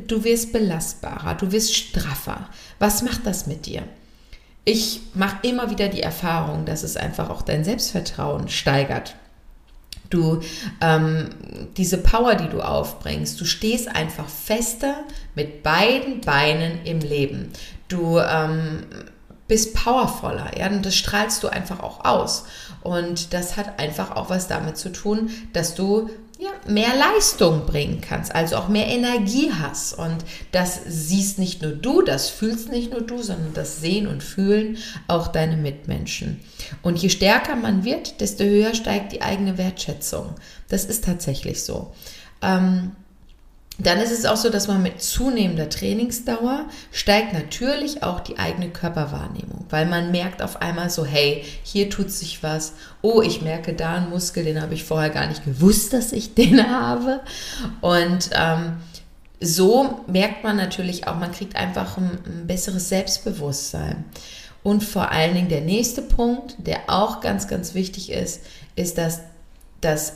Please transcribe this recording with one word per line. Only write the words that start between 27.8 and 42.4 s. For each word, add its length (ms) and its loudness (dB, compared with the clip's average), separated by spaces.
kannst, 320 -6
also 220 0
auch 140 -2
mehr 180 2
Energie 640 2
hast. 380 -6
Und 200 -2
das 340 2
siehst 540 0
nicht 220 -2
nur 100 -2
du, 280 4
das 300 2
fühlst 400 -2
nicht 220 -2
nur 80 -4
du, 220 -6
sondern 300 -4
das 280 -6
sehen 260 0
und 160 -4
fühlen 560 2
auch 180 2
deine 300 2
Mitmenschen. 840 -4
Und 160 2
je 100 2
stärker 480 4
man 280 2
wird, 360 -4
desto 240 -2
höher 320 6
steigt 340 -2
die 120 -6
eigene 360 0
Wertschätzung. 800 -4
Das 160 0
ist 200 -2
tatsächlich 600 -2
so. 280 -6